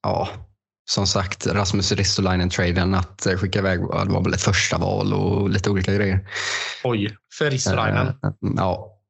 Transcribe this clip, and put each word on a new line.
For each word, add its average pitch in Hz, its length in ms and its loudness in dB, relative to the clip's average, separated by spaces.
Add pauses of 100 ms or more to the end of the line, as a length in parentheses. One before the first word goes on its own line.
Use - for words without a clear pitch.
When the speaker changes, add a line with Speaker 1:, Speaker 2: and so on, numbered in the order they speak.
Speaker 1:
ja, - 260 0 (600)
som 101 160 2
sagt, 95 400 -2
Rasmus 98 460 0
Ristolainen-traden, 92 1000 2
att, - 320 -2
eh, 92 100 2
skicka 95 220 0
iväg, 95 220 2
ja, 95 240 -2
det 98 80 0
var 95 120 2
väl - 100 0
ett - 80 -2
första - 360 2
val 98 360 0
och 98 360 2
lite 98 200 0
olika 95 240 0
grejer. 98 340 0 (560)
Speaker 2:
Oj, 104 320 0 (220)
för 151 120 2
Ristolainen. 107 560 0
Speaker 1:
Eh, - 80 -2 (420)
ja. - 380 -2 (160)